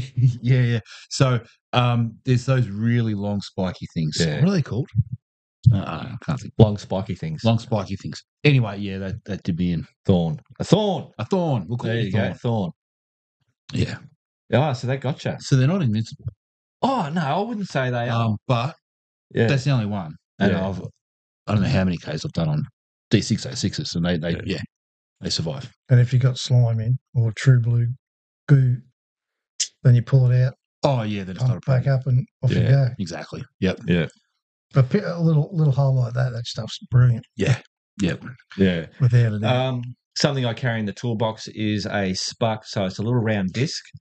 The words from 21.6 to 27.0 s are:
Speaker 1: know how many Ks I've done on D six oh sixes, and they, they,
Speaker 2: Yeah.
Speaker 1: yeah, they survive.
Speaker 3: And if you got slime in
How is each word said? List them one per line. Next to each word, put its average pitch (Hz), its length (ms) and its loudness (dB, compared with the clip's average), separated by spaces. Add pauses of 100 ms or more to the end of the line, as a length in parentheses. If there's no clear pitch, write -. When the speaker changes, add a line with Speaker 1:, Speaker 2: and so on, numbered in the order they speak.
Speaker 1:
know 87 60 2
how 95 160 2
many 90 120 0
Ks 76 280 -8
I've 78 80 -8
done 82 160 0
on 76 140 0 (480)
D 104 120 6
six - 240 -2
oh 65 80 -10
sixes, - 400 -4
and 85 100 -2
they, 87 140 0
they, 85 140 -4
Speaker 2:
Yeah. 82 120 -4
Speaker 1:
yeah, 90 160 -4 (600)
they 87 100 -6
survive. 78 400 -6 (180)
Speaker 3:
And 127 120 6
if 120 120 2
you 127 60 2
got 127 200 0
slime 117 420 2
in 127 180 -2 (160)